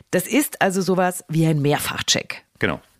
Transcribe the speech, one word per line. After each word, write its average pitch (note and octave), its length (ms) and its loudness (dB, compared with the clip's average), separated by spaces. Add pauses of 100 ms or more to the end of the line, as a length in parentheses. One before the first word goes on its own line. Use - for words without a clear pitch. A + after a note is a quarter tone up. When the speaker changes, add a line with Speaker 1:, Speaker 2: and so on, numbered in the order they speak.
(120)
Speaker 1:
Das F3+ 160 0
ist - 340 0
also F#3+ 200 0
sowas F3+ 480 0
wie D#3+ 160 2
ein D#3 160 2
Mehrfachcheck. - 800 -2 (160)
Speaker 2:
Genau. E2+ 220 -2 (180)